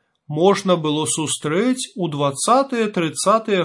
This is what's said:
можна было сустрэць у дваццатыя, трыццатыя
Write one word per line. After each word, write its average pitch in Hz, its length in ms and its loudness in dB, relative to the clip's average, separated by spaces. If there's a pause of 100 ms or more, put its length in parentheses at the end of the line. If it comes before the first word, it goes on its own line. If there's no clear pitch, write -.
(260)
можна 185 480 2
было 151 320 -2
сустрэць 165 880 -2
у 175 160 -4
дваццатыя, 214 800 0
трыццатыя 202 760 0